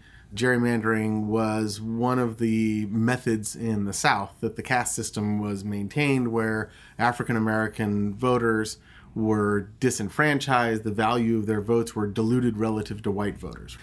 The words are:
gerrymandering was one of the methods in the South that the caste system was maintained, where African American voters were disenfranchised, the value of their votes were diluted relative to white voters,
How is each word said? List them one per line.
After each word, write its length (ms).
gerrymandering 920
was 520
one 400
of 180
the 500
methods 680
in 300
the 80
South 480
that 160
the 40
caste 320
system 460
was 240
maintained, 640
where 420
African 380
American 760
voters 640
were 540
disenfranchised, 1040
the 80
value 460
of 80
their 160
votes 340
were 100
diluted 520
relative 460
to 60
white 280
voters, 460